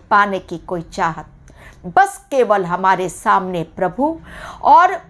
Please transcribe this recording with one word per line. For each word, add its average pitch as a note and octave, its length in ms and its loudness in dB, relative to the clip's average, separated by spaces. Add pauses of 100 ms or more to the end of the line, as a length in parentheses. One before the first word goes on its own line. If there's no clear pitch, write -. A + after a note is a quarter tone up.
(100)
पाने G3+ 300 2
की F3+ 180 -12
कोई E3+ 260 -8
चाहत। E3 420 -6 (600)
बस F#4+ 300 2 (140)
केवल G#3+ 340 2
हमारे F#3 440 0
सामने F#3 540 -2 (140)
प्रभु B3 400 -2 (480)
और F4 300 6 (160)